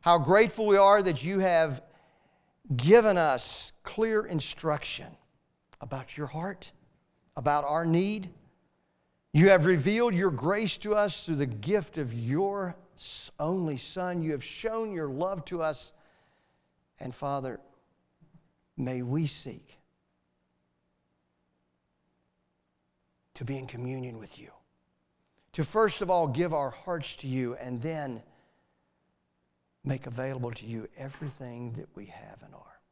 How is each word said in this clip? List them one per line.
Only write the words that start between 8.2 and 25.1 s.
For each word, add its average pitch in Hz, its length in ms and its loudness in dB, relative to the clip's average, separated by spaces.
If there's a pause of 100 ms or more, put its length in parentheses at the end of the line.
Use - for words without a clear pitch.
You 170 160 8
have 180 160 8
revealed 196 480 4
your 180 180 2
grace 180 480 0
to 208 160 -2
us 208 300 0
through 160 120 -2
the 139 80 2
gift 139 520 -2
of 127 160 -6
your 175 600 -2 (220)
s-, - 420 -12
only 160 380 -2
Son. 180 440 -6
You 156 100 -2
have 135 120 -4
shown 220 480 -6
your 160 180 -4
love 170 360 -4
to 175 160 -6
us. 156 320 -4 (1040)
And 127 160 -10
Father, 135 440 -6 (1160)
may 127 240 -4
we 135 240 -2
seek - 540 -12 (3500)
to - 120 -10
be 135 120 -6
in 131 80 -10
communion 127 540 -10
with - 180 -20
you, - 140 -20 (1000)